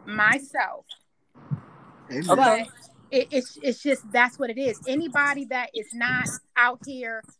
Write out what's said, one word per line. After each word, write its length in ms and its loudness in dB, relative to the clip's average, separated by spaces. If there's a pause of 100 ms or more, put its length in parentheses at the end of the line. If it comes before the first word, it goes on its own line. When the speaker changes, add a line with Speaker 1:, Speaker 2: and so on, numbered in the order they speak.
Speaker 1:
myself. 800 0 (1200)
Speaker 2:
Amen. 260 2
Speaker 1:
But 300 6 (440)
it, 200 0
it's, 320 -4
it's 200 -2
just, 280 -2
that's 280 2
what 120 -4
it 80 -8
is. 280 -2
Anybody 600 0
that 280 -4
is 180 -8
not 360 -2 (280)
out 280 4
here 380 -8 (180)